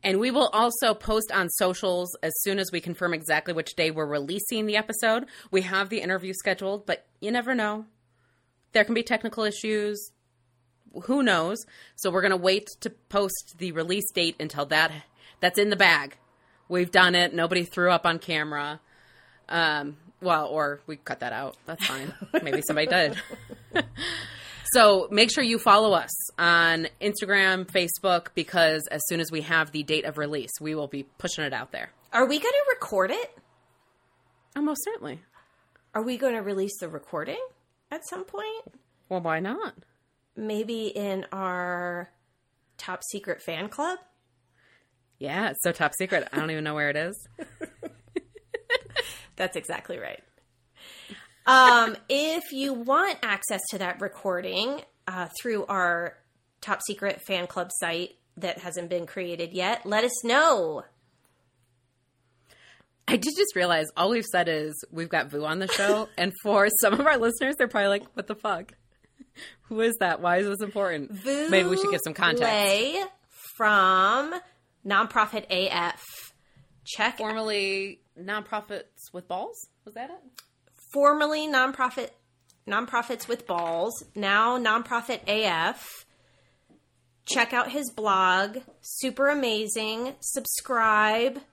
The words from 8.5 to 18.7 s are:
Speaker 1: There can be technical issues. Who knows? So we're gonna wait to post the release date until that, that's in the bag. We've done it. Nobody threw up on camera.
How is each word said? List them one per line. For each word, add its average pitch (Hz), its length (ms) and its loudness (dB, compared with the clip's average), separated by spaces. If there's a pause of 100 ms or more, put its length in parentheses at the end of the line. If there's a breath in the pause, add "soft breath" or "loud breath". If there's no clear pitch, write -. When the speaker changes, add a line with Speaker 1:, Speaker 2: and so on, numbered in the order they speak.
Speaker 1:
There 214 100 8
can 233 120 2
be 233 80 0
technical 220 420 -2
issues. 208 680 -4 (920)
Who 269 200 2
knows? 185 320 2 (400 loud breath)
So 190 160 -2
we're 180 100 2
gonna 190 140 2
wait 190 320 2 (140)
to 226 80 -6
post - 720 -4
the 175 120 -6
release 170 420 -2
date 170 280 0
until 147 240 -4
that, 156 260 2 (480 soft breath)
that's 180 180 2
in 208 120 4
the 202 80 0
bag. 160 400 6 (500 soft breath)
We've 180 240 0
done 180 240 8
it. 175 180 4
Nobody 170 300 2
threw 175 260 2
up 170 160 4
on 165 140 2
camera. 151 640 -4 (680 soft breath)